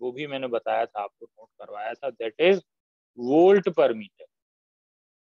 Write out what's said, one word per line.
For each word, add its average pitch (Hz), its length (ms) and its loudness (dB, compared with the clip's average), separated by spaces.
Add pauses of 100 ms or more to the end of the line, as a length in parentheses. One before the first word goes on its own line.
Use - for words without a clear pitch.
वो 123 120 -8
भी 143 140 -10
मैंने 135 240 -8
बताया 113 360 -2
था 107 160 -10
आपको, 101 240 -14
note 113 220 -20 (120)
करवाया 104 340 -12
था, 135 180 -10
that 117 340 -2
is 190 160 4 (560)
volt 170 560 4
per 143 200 4
meter। 107 320 -16 (1120)